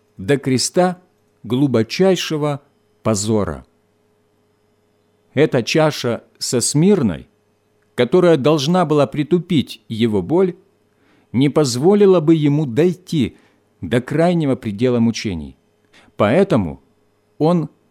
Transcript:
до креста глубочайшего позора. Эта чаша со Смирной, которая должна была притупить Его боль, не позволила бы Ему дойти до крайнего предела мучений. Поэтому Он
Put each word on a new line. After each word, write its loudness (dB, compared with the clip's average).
до -2
креста -2
глубочайшего -2
позора. -2
Эта 0
чаша -2
со -4
Смирной, 0
которая 2
должна 0
была 2
притупить -2
Его 0
боль, -2
не 2
позволила 2
бы 2
Ему 2
дойти -2
до -2
крайнего 0
предела -2
мучений. -4
Поэтому 0
Он 0